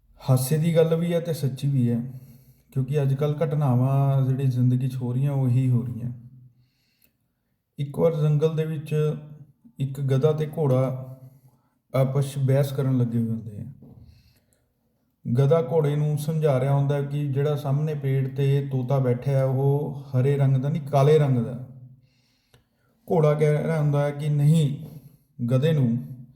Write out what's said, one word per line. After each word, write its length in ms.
ਹਾਸੇ 280
ਦੀ 180
ਗੱਲ 200
ਵੀ 180
ਹੈ 60
ਤੇ 140
ਸੱਚੀ 340
ਵੀ 220
ਹੈ, 220
ਕਿਉਂਕਿ 280
ਅੱਜ 120
ਕੱਲ੍ਹ 300
ਘਟਨਾਵਾਂ 760
ਜਿਹੜੀ 260
ਜ਼ਿੰਦਗੀ 420
'ਚ 60
ਹੋ 180
ਰਹੀਆਂ, 180
ਉਹੀ 380
ਹੋ 120
ਰਹੀਆਂ। 300
ਇੱਕ 220
ਵਾਰ 160
ਜੰਗਲ 400
ਦੇ 100
ਵਿੱਚ 500
ਇੱਕ 220
ਗਧਾ 300
ਤੇ 260
ਘੋੜਾ 600
ਆਪਸ 380
'ਚ 40
ਬਹਿਸ 340
ਕਰਨ 260
ਲੱਗੇ 200
ਹੋਏ 120
ਹੁੰਦੇ 280
ਆ। 80
ਗਧਾ 220
ਘੋੜੇ 240
ਨੂੰ 220
ਸਮਝਾ 420
ਰਿਹਾ 140
ਹੁੰਦਾ 280
ਕਿ 260
ਜਿਹੜਾ 280
ਸਾਹਮਣੇ 380
ਪੇੜ 400
'ਤੇ 380
ਤੋਤਾ 280
ਬੈਠਿਆ 380
ਹੈ, 60
ਉਹ 580
ਹਰੇ 360
ਰੰਗ 200
ਦਾ 120
ਨਹੀਂ, 120
ਕਾਲੇ 380
ਰੰਗ 180
ਦਾ। 300
ਘੋੜਾ 220
ਕਹਿ 300
ਰਿਹਾ 160
ਹੁੰਦਾ 260
ਹੈ 60
ਕਿ 180
ਨਹੀਂ, 560
ਗਧੇ 260
ਨੂੰ 260